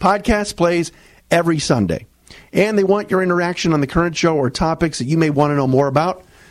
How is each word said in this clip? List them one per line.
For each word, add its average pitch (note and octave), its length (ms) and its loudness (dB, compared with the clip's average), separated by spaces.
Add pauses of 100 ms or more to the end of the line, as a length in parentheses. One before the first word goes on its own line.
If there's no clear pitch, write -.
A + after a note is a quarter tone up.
Podcast G#3 560 0
plays E3+ 340 0 (400)
every E3 280 2
Sunday. G#2+ 480 -2 (460)
And G#3 260 2
they G3 60 2
want G3+ 260 0
your F#3 120 0
interaction F3 500 0
on D3+ 80 2
the C#3 60 0
current E3+ 300 -2
show D#3+ 200 0
or C3 140 0
topics E3 480 -2
that B2 60 -6
you D#3 140 0
may D#3 120 2
want D3 200 2
to D3 60 0
know C3+ 100 0
more C3 200 2
about. D3+ 380 -2 (260)